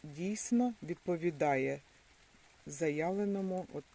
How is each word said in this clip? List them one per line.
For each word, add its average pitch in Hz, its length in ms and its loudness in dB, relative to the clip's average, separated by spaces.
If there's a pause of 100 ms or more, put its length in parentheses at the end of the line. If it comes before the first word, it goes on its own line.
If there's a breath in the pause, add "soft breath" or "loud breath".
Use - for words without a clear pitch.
дійсно 208 800 0
відповідає 151 1000 0 (840)
заявленому, 185 1040 0
от 147 120 -8 (100)